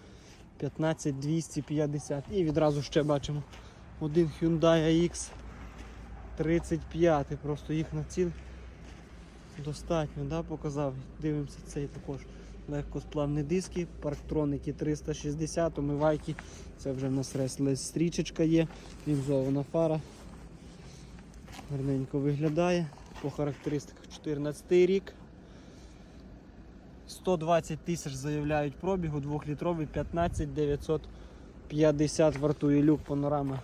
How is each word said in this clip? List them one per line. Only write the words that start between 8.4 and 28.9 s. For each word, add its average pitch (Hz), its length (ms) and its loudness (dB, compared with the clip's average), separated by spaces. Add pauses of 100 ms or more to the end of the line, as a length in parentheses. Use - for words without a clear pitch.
достатньо, 147 580 -2
да, 160 200 -2
показав. 147 500 -2 (280)
Дивимося, 147 440 -2
цей 143 220 -6
також 135 320 -8 (500)
легкосплавні 147 720 -2
диски, 175 440 -2 (140)
парктроники 147 720 -2
триста 151 400 -2
шістдесят, 156 680 -2
омивайки. 147 560 2 (420)
Це 139 140 -4
вже 131 160 -2
в 131 40 0
нас 131 240 -2
реслес, 135 460 0
стрічечка 165 640 -2
є, 160 240 6 (400)
лінзована 139 640 2
фара. 160 300 2 (1700)
Гарненько 135 480 0
виглядає. 156 680 2 (340)
По 147 80 -4
характеристиках: 147 840 -4
чотирнадцятий 147 720 4
рік. 190 280 2 (1900)
Сто - 300 0
двадцять 160 420 2
тисяч 160 340 -4
заявляють 147 640 0
пробігу, 175 440 -2